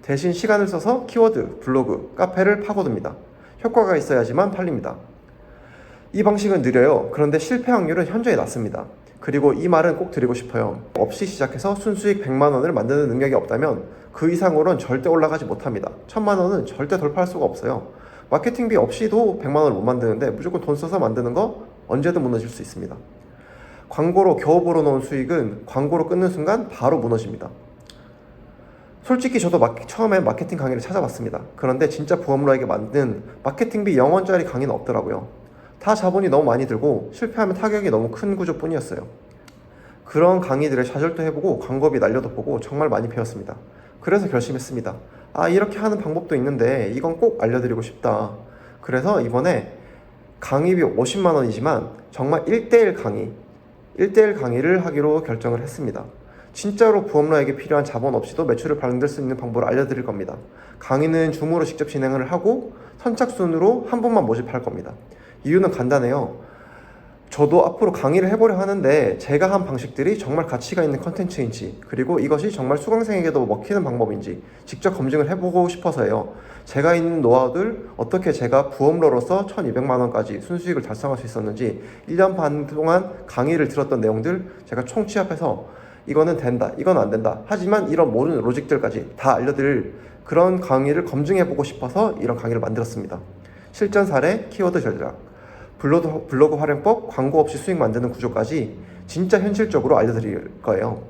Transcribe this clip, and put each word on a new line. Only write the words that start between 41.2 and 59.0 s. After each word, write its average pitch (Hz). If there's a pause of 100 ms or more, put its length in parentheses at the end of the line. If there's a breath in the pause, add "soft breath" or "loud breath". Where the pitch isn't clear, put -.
해보고 151
광고비 135
날려도 110
보고 120
정말 147
많이 117
배웠습니다. 110 (440 loud breath)
그래서 190
결심했습니다. 123 (380 loud breath)
아, -
이렇게 202
하는 208
방법도 165
있는데 123
이건 165
꼭 -
알려드리고 117
싶다. 107 (480 loud breath)
그래서 139
이번에 123 (600 loud breath)
강의비 170
오십만 165
원이지만 120 (200)
정말 143
일 226
대 233
일 196
강의, 104 (640)
일 180
대 110
일 -
강의를 135
하기로 151
결정을 117
했습니다. 123 (480 loud breath)
진짜로 208
부업러에게 147
필요한 143
자본 123
없이도 -
매출을 147
만들 127